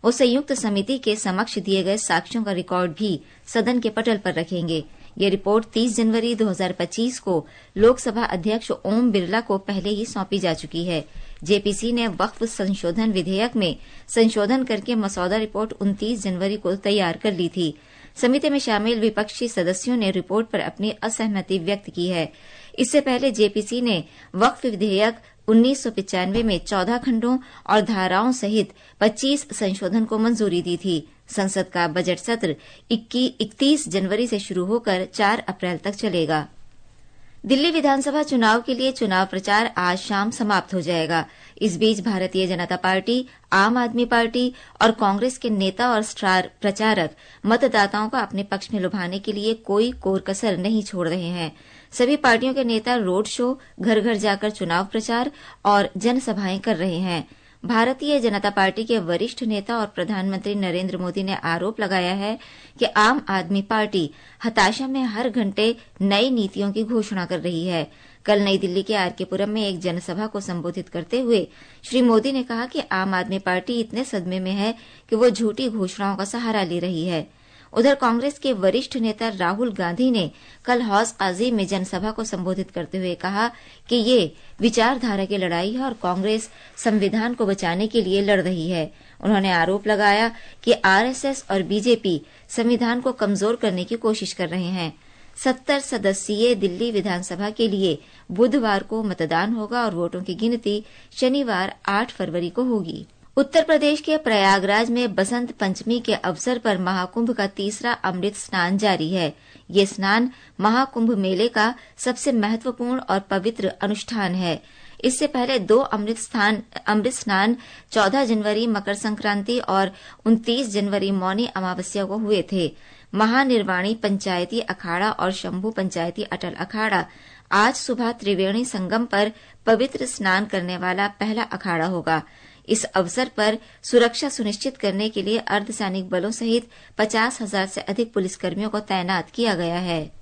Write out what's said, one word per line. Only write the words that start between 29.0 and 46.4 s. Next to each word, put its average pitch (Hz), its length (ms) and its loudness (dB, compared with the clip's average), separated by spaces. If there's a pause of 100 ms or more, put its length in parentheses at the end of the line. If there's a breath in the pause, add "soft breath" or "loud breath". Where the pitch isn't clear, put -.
पच्चीस 269 520 0
संशोधन 196 520 0
को 220 120 -2
मंजूरी 214 440 2
दी 175 160 -2
थी। 175 300 -2 (220 loud breath)
संसद 190 360 -2
का 175 220 0
बजट 170 300 0
सत्र 226 380 -2 (360 loud breath)
इक्की-, 240 500 -2
इकतीस 277 480 0
जनवरी 190 380 0
से 214 120 -2
शुरू 180 260 -4
होकर 190 480 -2
चार 214 260 2
अप्रैल 180 380 -4
तक 202 140 -6
चलेगा। 165 560 0 (1000 soft breath)
दिल्ली 277 260 4
विधानसभा 285 520 2
चुनाव 233 380 4
के 180 120 -4
लिए 262 180 0
चुनाव 190 340 2
प्रचार 202 520 0
आज 180 200 0
शाम 202 340 -2
समाप्त 208 420 0
हो 180 80 -2
जाएगा। 165 440 0 (320 loud breath)
इस 180 200 0
बीच 220 220 2
भारतीय 190 480 0
जनता 175 280 -2
पार्टी, 190 500 0 (280 loud breath)
आम 208 240 6
आदमी 240 280 0
पार्टी 240 480 2 (280 loud breath)
और 226 100 6
कांग्रेस 220 460 0
के 240 120 -4
नेता 196 400 0
और 220 120 2
स्टार 185 500 0 (100)